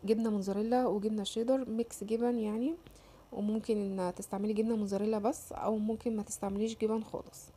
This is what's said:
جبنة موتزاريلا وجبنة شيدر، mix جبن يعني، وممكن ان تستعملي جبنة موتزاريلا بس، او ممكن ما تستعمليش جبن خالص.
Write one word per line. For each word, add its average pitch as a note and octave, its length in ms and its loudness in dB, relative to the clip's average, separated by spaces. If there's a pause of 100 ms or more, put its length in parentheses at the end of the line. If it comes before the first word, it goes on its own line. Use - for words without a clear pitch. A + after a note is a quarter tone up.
جبنة A3+ 240 2
موتزاريلا G#3+ 580 2
وجبنة G#3 360 0
شيدر، B3 460 0
mix A3+ 340 -4
جبن A#3 360 2
يعني، A3+ 360 0 (560)
وممكن G#3 680 0
ان F3+ 160 0
تستعملي G3+ 380 -2
جبنة A3 220 2
موتزاريلا G#3 420 2
بس، A3 360 -2
او G#3+ 240 0
ممكن A3 380 0
ما G#3 80 -2
تستعمليش G#3 540 -2
جبن A3 260 2
خالص. - 540 -10